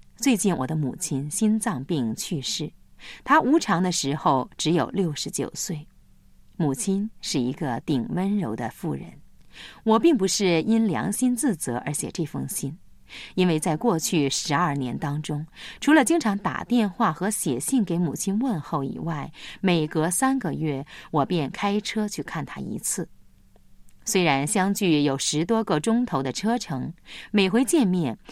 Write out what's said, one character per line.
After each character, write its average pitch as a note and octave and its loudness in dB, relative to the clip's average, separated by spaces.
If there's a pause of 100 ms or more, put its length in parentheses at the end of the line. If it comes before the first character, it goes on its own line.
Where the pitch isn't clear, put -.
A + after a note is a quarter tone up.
(160)
最 B3+ 4
近 F#3+ 2
我 C3 -2
的 D3 -4
母 D3 -2
亲 D3 -4
心 G#3+ 2
脏 F3 -4
病 B2+ -2
去 - -6
世， D3+ -6 (500)
她 C#4+ 4
无 D4+ 4
常 F3+ 0
的 F3+ 2
时 C#3 -2
候 C3+ 2
只 D#3 0
有 F3 2
六 F3 -2
十 - -8
九 - -4
岁。 - -8 (680)
母 D3 2
亲 G3 -2 (100)
是 - -4
一 B2+ 0
个 C3 -4
顶 B2+ -2
温 G3 0
柔 A#2 -2
的 A2+ -6
妇 D3+ -6
人， C#3 -8 (800)
我 A3 6
并 D#4+ 6
不 F#3+ 2
是 F3+ 4
因 A3+ 2
良 D3+ 0
心 B3 0
自 A#3 0
责 B2 -4
而 D3 -4
写 - -6
这 D#3+ -4
封 C3+ -6
信， C#3 -6 (600)
因 F#3 4
为 D#3+ 4
在 D#3 0
过 E3+ 2
去 D3 2
十 - -2
二 D3+ 2
年 C3 -4
当 D3 -4
中， D3+ -6 (340)
除 - 2
了 D#4 8
经 E4+ 2
常 G#3 0
打 F3+ -4
电 A#3 2
话 F#3+ 0
和 F#3 -2
写 C3+ -2
信 C4 0
给 F3 0
母 F3 0
亲 G3 -2
问 A3+ -2
候 C#3 -4
以 - -6
外， D3+ -6 (300)
每 E3+ 4
隔 D#3+ 0
三 C4+ 2
个 F3+ -4
月 C#3+ -2 (260)
我 D3 4
便 D#3 0
开 G3+ 0
车 G#3+ -4
去 G3+ -6
看 D3 -6
她 C#3 -12
一 - -8
次。 - -6 (960)
虽 - 2
然 C#3+ 4
相 F#3+ 2
距 E3+ 4
有 C#3 2
十 D3+ -2
多 A3+ 2
个 E3 2
钟 A3+ 2
头 D3 -2
的 C#3 -4
车 A3+ -2
程， C3+ -6 (380)
每 G3 4
回 A3+ 4
见 C#4 4
面， F3 0 (140)